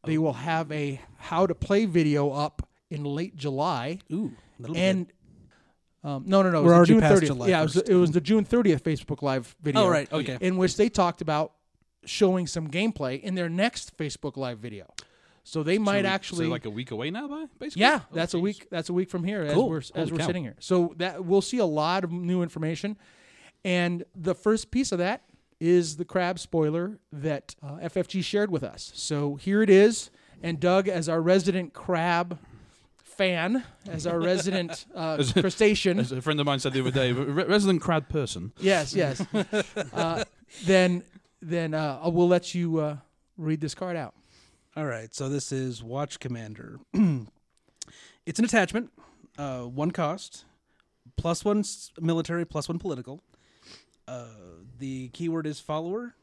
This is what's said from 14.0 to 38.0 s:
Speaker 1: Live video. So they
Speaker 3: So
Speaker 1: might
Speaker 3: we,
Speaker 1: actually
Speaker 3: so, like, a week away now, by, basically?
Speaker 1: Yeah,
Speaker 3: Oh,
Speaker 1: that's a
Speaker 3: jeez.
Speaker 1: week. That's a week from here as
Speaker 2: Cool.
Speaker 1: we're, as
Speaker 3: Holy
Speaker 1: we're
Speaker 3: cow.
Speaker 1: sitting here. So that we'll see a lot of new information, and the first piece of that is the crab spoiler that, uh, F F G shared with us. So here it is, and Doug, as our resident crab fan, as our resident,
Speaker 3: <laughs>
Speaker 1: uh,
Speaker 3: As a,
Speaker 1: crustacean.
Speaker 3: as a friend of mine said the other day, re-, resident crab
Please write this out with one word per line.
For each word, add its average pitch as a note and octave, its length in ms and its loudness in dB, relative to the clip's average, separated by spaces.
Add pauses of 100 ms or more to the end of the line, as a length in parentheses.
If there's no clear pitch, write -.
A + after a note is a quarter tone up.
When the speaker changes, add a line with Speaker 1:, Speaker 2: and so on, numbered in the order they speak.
Speaker 1:
Live B2+ 240 -8
video. G#2+ 280 -12 (560)
So D#3 200 -4
they E3+ 140 2
Speaker 3:
So A3 40 2
Speaker 1:
might G3+ 220 2
Speaker 3:
we, G3 60 2
Speaker 1:
actually F3+ 360 -2
Speaker 3:
so, D#3+ 60 0
like, A#2+ 140 -6
a A2 40 -6
week A#2+ 220 -8
away A#2+ 200 -4
now, C4 160 -8
by, D4+ 180 -10 (120)
basically? B3 240 -6
Speaker 1:
Yeah, B3+ 220 4
Speaker 3:
Oh, - 120 -18
Speaker 1:
that's E3 180 -2
a F3+ 40 -2
Speaker 3:
jeez. E3+ 40 0
Speaker 1:
week. G3+ 280 -4
That's E3 200 -6
a F3+ 40 -4
week F3+ 160 -2
from F3 140 -6
here G3 180 -4
as D3 120 -2
Speaker 2:
Cool. G3+ 160 4
Speaker 1:
we're, D#3+ 100 -4
as - 160 -12
Speaker 3:
Holy D#3+ 160 -2
Speaker 1:
we're E3 80 -4
Speaker 3:
cow. E3 80 0
Speaker 1:
sitting F3 160 -4
here. A#2 160 -12
So F3 380 0
that F3+ 280 -4
we'll F#3+ 160 4
see B3 160 -4
a G#3+ 80 4
lot E3 380 0
of E3 80 -6
new F3 320 0
information, E3 540 -6 (680)
and F3 380 0 (120)
the F3+ 200 -2
first - 360 0
piece B3+ 200 0
of F3+ 80 0
that F#3+ 240 -2 (360)
is E3 380 4
the E3+ 80 -6
crab F3+ 340 -2
spoiler E3+ 600 -2 (120)
that, D3 520 -6
uh, C#3+ 180 -12
F E3+ 160 -6
F F3 100 0
G F#3+ 140 -4
shared G#3 300 0
with D3 120 -2
us. - 320 -12
So D3 400 -4
here G3 280 2
it G#3 80 4
is, G#3 380 6 (340)
and E3 160 -4
Doug, F#3 280 2
as E3 220 -2
our E3 120 0
resident F3+ 520 2
crab F3 640 -2 (600)
fan, F#3 680 -2 (240)
as D#3+ 200 -8
our E3+ 120 0
resident, F3 680 -2
Speaker 3:
<laughs> - 60 -20
Speaker 1:
uh, D#3+ 240 -4
Speaker 3:
As B2+ 160 0
a, F3+ 60 4
Speaker 1:
crustacean. G3 580 2
Speaker 3:
as B2 120 -2
a B2+ 100 -6
friend D3+ 180 -2
of C#3+ 60 0
mine C#3 140 0
said C3 140 -2
the C3 80 0
other B2+ 100 0
day, B2+ 200 2
re-, C#3 340 0
resident G3 360 4
crab D#3+ 260 0